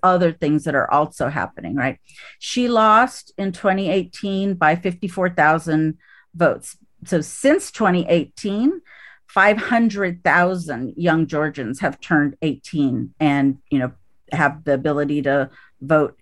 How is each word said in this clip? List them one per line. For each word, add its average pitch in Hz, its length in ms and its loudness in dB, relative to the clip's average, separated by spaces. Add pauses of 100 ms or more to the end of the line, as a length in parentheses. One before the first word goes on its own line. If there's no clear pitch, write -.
other 175 300 4
things 151 320 0
that 147 100 -2
are 139 160 0
also - 380 0
happening, 92 480 -8
right? 131 220 -2 (400)
She 247 300 -4
lost 226 680 2
in 196 160 -4
twenty 190 380 0
eighteen 196 640 -2
by 180 220 0
fifty-four 180 540 -4
thousand 160 680 0 (360)
votes. - 420 -2 (280)
So 165 160 -2
since - 500 0
twenty 180 360 0
eighteen, 214 760 0 (460)
five 202 280 4
hundred 202 680 -2
thousand 160 720 0
young 165 300 2
Georgians 147 540 -4
have - 200 -4
turned 147 420 0
eighteen 135 800 -2
and, 139 380 2 (120)
you 139 80 0
know, 127 140 -2 (380)
have 156 340 0
the 143 100 0
ability 147 480 -2
to 135 280 0 (320)
vote 151 400 2